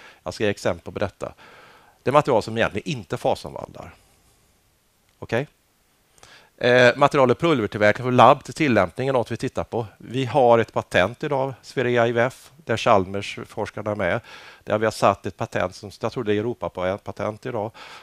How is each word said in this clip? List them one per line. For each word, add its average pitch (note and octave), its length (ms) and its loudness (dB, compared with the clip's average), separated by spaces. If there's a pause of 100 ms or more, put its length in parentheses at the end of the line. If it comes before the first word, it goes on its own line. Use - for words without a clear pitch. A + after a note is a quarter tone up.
(240)
Jag F2+ 100 -8
ska - 100 -6
ge G#2 60 2
exempel F#2+ 440 -6
på - 60 -10
detta. - 340 -8 (720)
Det A#2+ 60 -2
är B2 40 -2
material C#3+ 300 2
som A2 140 -8
egentligen F#2+ 300 -2
inte B2 300 -8
fasomvandlar. - 760 -8 (1300)
Okej? A#2 280 -6 (1080)
Eh, B2 380 6
material C#3 360 4
och A#2+ 80 0
pulvertillverkning A2+ 640 0
från B2+ 100 -2
labb B2+ 280 8
till - 100 -16
tillämpning A2 540 0
är C#3 60 -2
något A#2+ 180 -2
vi A#2 60 -6
tittar - 260 -6
på. A#2 220 -6 (120)
Vi B2+ 280 -6
har A#2+ 340 4
ett A2 140 -4
patent G#2+ 500 0
idag, C3+ 380 -4
Sverige B2 460 0
I B2 40 0
V A#2 100 0
F, - 360 -4
där A2+ 200 -4
Chalmers G2 680 0
forskarna G#2+ 460 -8
är G#2 40 -4
med. G2+ 260 -2 (420)
Där G#2 140 -2
vi A2 80 -2
har G#2+ 60 0
satt G#2 340 0
ett G2+ 120 -10
patent, F#2+ 380 -6
som G2+ 240 -16
jag A2+ 120 -4
tror C3 120 -8
det G#2 100 -2
är G#2 60 0
Europapatent G#2 1080 -6
idag, A2 260 -8 (320)